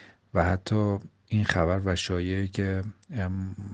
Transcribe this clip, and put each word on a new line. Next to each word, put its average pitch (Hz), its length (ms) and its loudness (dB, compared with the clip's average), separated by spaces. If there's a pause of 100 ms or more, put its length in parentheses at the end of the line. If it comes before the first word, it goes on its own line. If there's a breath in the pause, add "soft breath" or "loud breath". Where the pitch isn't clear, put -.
(340 loud breath)
و 85 100 4
حتی 101 540 2 (300)
این 107 160 2
خبر 90 400 2
و 92 120 2
شایعه‌ای 92 520 -2
که، 95 340 -2 (280)
ام، 92 460 -4 (180)